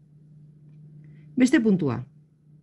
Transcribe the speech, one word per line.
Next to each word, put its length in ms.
Beste 240
puntua, 400